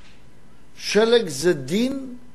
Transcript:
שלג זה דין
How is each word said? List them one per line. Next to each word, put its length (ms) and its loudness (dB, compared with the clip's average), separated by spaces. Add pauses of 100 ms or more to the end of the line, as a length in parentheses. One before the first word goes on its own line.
(760)
שלג 520 4
זה 240 4
דין 600 -2 (200)